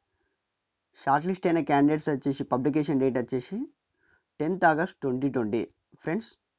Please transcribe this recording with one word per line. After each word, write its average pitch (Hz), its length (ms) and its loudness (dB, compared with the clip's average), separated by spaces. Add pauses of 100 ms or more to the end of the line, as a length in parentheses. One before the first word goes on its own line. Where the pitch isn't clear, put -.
(1000)
షార్ట్ 147 280 0
లిస్ట్ 185 200 -2
అయిన 165 160 2
క్యాండిడేట్స్ 151 480 2
వచ్చేసి 139 360 -2
పబ్లికేషన్ 143 540 0
డేట్ 131 160 2
వచ్చేసి 123 400 -6 (840)
టెన్త్ 180 260 0
ఆగస్ట్ 160 340 2
ట్వంటీ 135 300 -2
ట్వంటీ. 113 320 0 (360)
ఫ్రెండ్స్, 190 320 -6 (300)